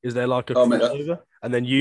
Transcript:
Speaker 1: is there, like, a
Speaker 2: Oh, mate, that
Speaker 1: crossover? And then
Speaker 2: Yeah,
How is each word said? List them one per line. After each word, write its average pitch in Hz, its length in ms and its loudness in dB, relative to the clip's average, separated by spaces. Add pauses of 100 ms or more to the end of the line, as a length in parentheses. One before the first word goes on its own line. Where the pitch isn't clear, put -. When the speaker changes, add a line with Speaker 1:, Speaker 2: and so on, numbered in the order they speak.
Speaker 1:
is 123 120 -6
there, 123 120 0
like, 127 240 -2
a 123 80 2
Speaker 2:
Oh, 123 80 6
mate, 120 140 2
that 120 120 2
Speaker 1:
crossover? 147 280 -6 (220)
And 123 120 -4
then 120 100 0
Speaker 2:
Yeah, 123 60 -6 (100)